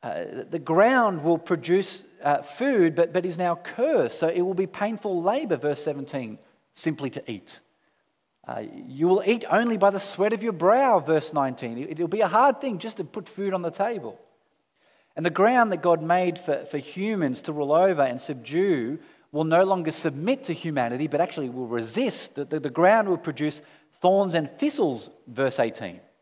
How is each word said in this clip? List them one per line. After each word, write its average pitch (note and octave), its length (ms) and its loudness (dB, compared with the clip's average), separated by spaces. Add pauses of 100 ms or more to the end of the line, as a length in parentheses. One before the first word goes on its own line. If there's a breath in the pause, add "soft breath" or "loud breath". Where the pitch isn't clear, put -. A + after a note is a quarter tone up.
Uh, F2 220 -6
the, - 260 -12
the E3+ 80 -6
ground F#3+ 640 2
will E3 160 2
produce, F3 640 -2 (180)
uh, C#3+ 200 2
food, G#3+ 520 2
but, E3+ 180 2
but F3 120 0
is E3+ 140 -4
now F3 160 2
cursed. G#3 640 0
So D#3+ 100 2
it F3 140 0
will F#3 120 0
be F#3 120 0
painful G3+ 560 -4
labor, G#3 340 0
verse C#3+ 260 -2
seventeen, C3+ 560 -6 (340 soft breath)
simply D3 380 -4
to - 200 -12
eat. - 300 -12 (880)
Uh, A#2 160 -10 (240)
"You C3+ 220 0
will F#3 180 4
eat A3+ 240 0
only A3+ 260 2
by G3 140 6
the G3 80 -4
sweat G3 340 -2
of G#3 100 -6
your A3+ 100 -4
brow," G3+ 480 4
verse D3+ 320 0
nineteen. B2+ 460 -4
It, C#3 140 -8
it'll D#3+ 140 -4
be F#3 140 -2
a G3 80 2
hard C4 320 4
thing B3 180 -6
just A3 200 -12
to F#3 60 -6
put F3 240 -12
food G3 260 -4
on F3+ 80 -4
the E3+ 80 -4
table. F#3+ 500 -6 (960)
And D#3+ 100 -2
the F3 40 2
ground A3 420 4
that D#3 100 -4
God E3 200 4
made F3 360 2
for, - 280 -2
for D3+ 120 -6
humans F3+ 640 -2
to D#3+ 100 -6
rule D3 200 0
over F3 300 4
and B2+ 180 0
subdue C#3+ 760 -2 (340 loud breath)
will D3+ 120 0
no E3 200 6
longer F3+ 260 0
submit E3 540 -2
to F3 80 -6
humanity, C#3+ 560 -2
but D3 120 0
actually E3+ 280 -2
will B2+ 180 -8
resist. A#2 680 -4
The, C#3+ 100 -6
the, D3+ 160 -4
the C#3+ 100 -6
ground G3+ 380 4
will F3+ 80 2
produce D3+ 460 -4 (320 soft breath)
thorns F#3+ 400 2
and D3+ 240 0
thistles, F3+ 520 -2 (160)
verse B2+ 320 -2
eighteen. G#2+ 420 -2 (200)